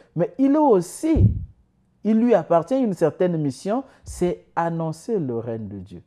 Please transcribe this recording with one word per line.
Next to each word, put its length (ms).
mais 240
il 160
est 20
aussi, 720
il 160
lui 120
appartient 460
une 140
certaine 440
mission, 460
c'est 400
annoncer 640
le 180
règne 300
de 140
Dieu. 260